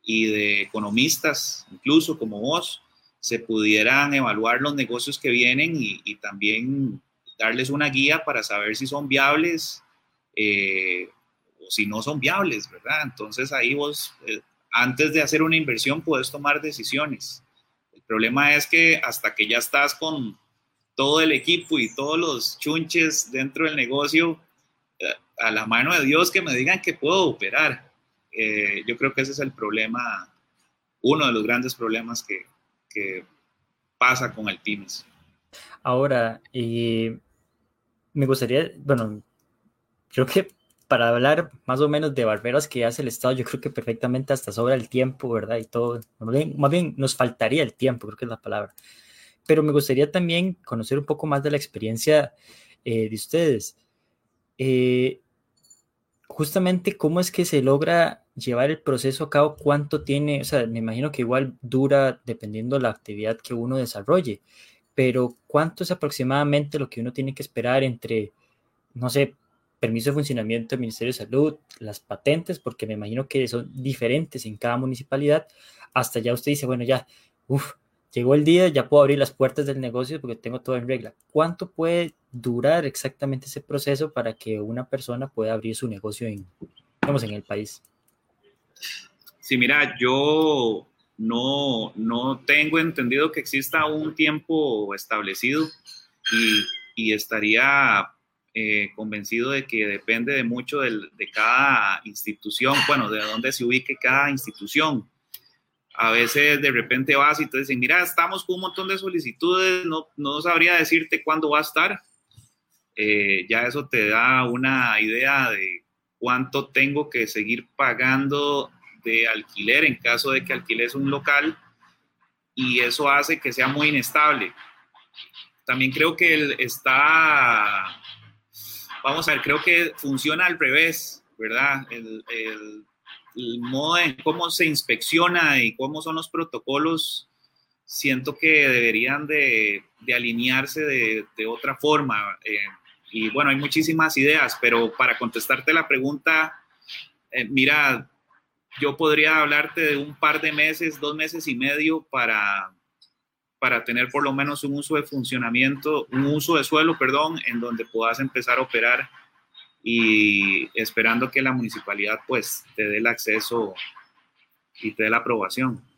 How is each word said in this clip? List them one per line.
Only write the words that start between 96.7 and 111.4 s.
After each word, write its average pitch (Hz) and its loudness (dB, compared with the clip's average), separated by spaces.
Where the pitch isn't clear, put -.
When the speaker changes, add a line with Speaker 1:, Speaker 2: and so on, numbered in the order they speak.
Speaker 1:
y 110 0
estaría, 110 2
eh, 107 -2
convencido 107 -6
de 135 -4
que 107 -2
depende 113 -2
de 127 0
mucho 123 -4
del, 113 -4
de 101 -8
cada 113 2
institución, 107 -4
bueno, 127 0
de 107 -2
dónde 113 -4
se 127 -6
ubique 127 -2
cada 139 2
institución. 127 -2
A 113 2
veces 139 4
de 139 4
repente 127 2
vas 151 4
y 143 -2
te 131 -4
dicen, 135 -4
"Mira, 151 2
estamos 175 -2
con 185 -4
un 185 -6
montón 185 -6
de 190 0
solicitudes, 180 0
no, 160 -4
no 143 -4
sabría 170 4
decirte 160 2
cuándo 156 0